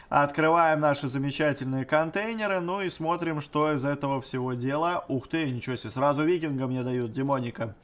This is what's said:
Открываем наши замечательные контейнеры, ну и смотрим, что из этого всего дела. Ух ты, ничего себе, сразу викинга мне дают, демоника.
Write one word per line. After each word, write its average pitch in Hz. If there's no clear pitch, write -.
Открываем 156
наши 147
замечательные 135
контейнеры, 196
ну 180
и 185
смотрим, 165
что 151
из 135
этого 139
всего 127
дела. 143
Ух 131
ты, 160
ничего 123
себе, 113
сразу 139
викинга 156
мне 127
дают, 123
демоника. 123